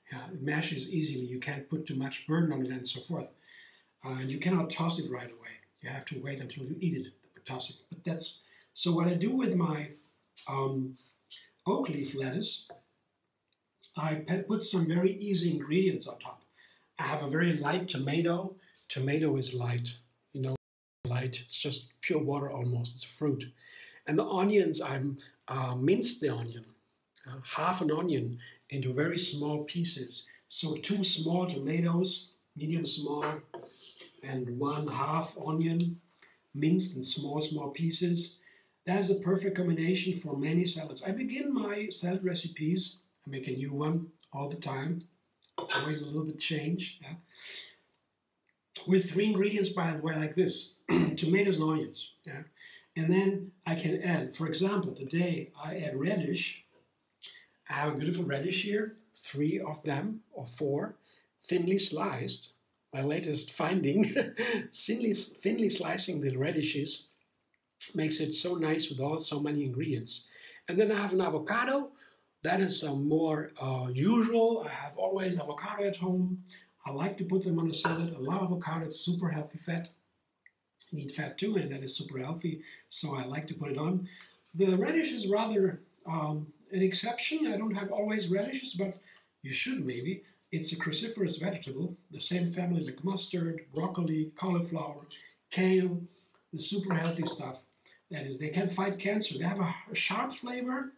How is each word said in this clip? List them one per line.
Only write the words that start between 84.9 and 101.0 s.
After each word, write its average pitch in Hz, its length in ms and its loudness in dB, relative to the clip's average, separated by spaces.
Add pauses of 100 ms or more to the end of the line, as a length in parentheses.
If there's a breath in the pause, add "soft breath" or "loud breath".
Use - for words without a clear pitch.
is 214 140 -4
rather, 208 540 2 (260)
um, 151 460 -2 (200)
an 190 100 2
exception. 233 680 2
I 202 40 0
don't 214 180 0
have 196 160 -2
always 208 380 0
radishes, 226 460 0
but 185 220 -2 (460 loud breath)
you 135 100 -8
should 226 320 -2
maybe. 127 380 -4 (300 soft breath)
It's 160 200 -2
a 170 40 -2
cruciferous 170 640 -2
vegetable, 160 560 -4 (140)
the 147 100 -14
same 175 320 0
family 175 320 0
like - 200 -8
mustard, 175 680 -2
broccoli, 156 640 0
cauliflower, 170 640 -2 (480 loud breath)
kale, 185 500 4 (520 loud breath)
the 165 60 -6
super 190 360 0
healthy 165 320 2
stuff. - 360 -4 (480 soft breath)
That 135 160 -6
is, 135 120 -6
they 151 100 -4
can 185 200 2
fight 190 300 0
cancer. 208 380 0
They 165 80 -2
have 196 160 0
a, 175 140 0 (160)
a - 40 -6
sharp 254 380 0
flavor. 247 640 -4